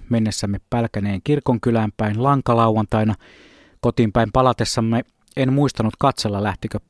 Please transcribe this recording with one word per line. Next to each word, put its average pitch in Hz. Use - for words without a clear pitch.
mennessämme 107
Pälkäneen 104
kirkonkylään 117
päin 107
lankalauantaina. 113
Kotiin 117
päin 113
palatessamme 117
en 131
muistanut 131
katsella, 107
lähtikö 104